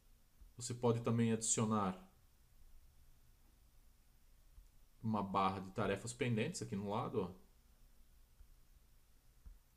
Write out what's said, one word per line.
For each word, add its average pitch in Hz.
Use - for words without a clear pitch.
Você 120
pode 120
também 117
adicionar 107
uma 110
barra 95
de 95
tarefas 98
pendentes 123
aqui -
no 101
lado, 120
ó. 87